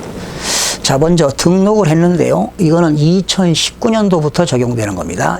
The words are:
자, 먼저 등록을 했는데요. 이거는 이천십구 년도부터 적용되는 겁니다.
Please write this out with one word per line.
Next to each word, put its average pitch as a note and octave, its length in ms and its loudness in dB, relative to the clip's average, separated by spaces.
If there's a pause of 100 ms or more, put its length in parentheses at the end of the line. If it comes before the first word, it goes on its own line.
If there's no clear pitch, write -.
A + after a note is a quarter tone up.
(800)
자, C3+ 160 0
먼저 D#3+ 320 2
등록을 F#3+ 580 2
했는데요. E3 720 2
이거는 E3 400 2
이천십구 F3 960 0
년도부터 F3 540 0
적용되는 A#2+ 500 -2
겁니다. - 440 -4